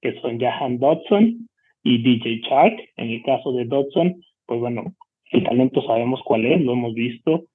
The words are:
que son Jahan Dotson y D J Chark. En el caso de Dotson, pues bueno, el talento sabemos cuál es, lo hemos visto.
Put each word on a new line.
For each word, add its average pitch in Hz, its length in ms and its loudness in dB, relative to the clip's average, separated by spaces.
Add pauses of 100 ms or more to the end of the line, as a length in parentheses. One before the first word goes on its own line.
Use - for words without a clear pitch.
que 117 200 -6
son 117 180 -6
Jahan 123 400 -4
Dotson 202 680 2 (360)
y 120 180 2
D 120 160 4
J 113 320 -6
Chark. 170 300 4 (180)
En 113 140 -6
el 117 100 -8
caso 131 320 -2
de 123 120 -2
Dotson, 139 500 0 (320)
pues 117 120 -4
bueno, 120 360 -6 (340)
el - 140 2
talento 131 400 2
sabemos 120 400 0
cuál 113 240 0
es, 165 140 0
lo 123 120 0
hemos 120 220 -4
visto. 123 480 -2 (120)